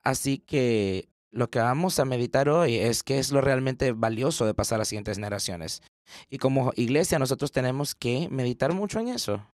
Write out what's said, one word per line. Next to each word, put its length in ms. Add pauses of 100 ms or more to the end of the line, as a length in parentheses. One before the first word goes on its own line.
Así 340
que 680 (220)
lo 200
que 80
vamos 400
a 60
meditar 440
hoy 280
es 260
qué 160
es 140
lo 80
realmente 520
valioso 540
de 80
pasar 220
a 20
las 100
siguientes 280
generaciones. 680 (480)
Y 80
como 380
iglesia 420
nosotros 340
tenemos 420
que 360
meditar 420
mucho 280
en 80
eso. 380 (100)